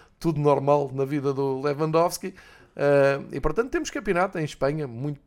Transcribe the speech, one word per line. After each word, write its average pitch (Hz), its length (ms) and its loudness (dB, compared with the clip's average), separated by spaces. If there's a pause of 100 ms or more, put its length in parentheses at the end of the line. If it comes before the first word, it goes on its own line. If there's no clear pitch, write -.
(200)
tudo 165 200 -2
normal 143 540 4
na 135 120 -2
vida 139 280 -2
do 135 280 -2
Lewandowski. 160 760 0 (400)
Eh, 139 440 4 (120)
e 143 80 -6
portanto 160 320 -2
temos 330 180 -4
campeonato 196 480 -2
em 160 60 -2
Espanha, 147 440 -4
muito, 131 400 -8